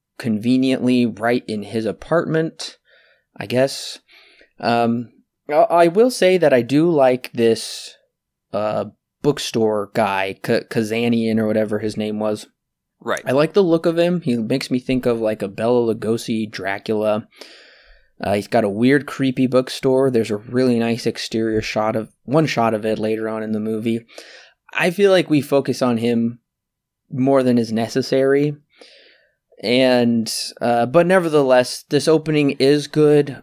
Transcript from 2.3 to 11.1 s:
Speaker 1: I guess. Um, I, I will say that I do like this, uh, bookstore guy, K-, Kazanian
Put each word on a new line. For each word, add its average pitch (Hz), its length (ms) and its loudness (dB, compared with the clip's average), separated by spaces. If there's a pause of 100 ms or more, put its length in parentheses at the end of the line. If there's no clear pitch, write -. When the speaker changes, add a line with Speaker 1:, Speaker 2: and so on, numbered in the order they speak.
Speaker 1:
I 98 120 -14
guess. 127 500 -2 (600)
Um, 117 500 0 (400)
I, 147 40 -2
I 170 340 4
will 220 240 2
say 185 260 2
that 151 160 4
I 123 80 4
do 143 300 2
like 131 420 2
this, - 640 -2 (580)
uh, 107 320 -2 (380)
bookstore 107 720 -2
guy, 98 500 -2
K-, 113 260 0
Kazanian 113 720 0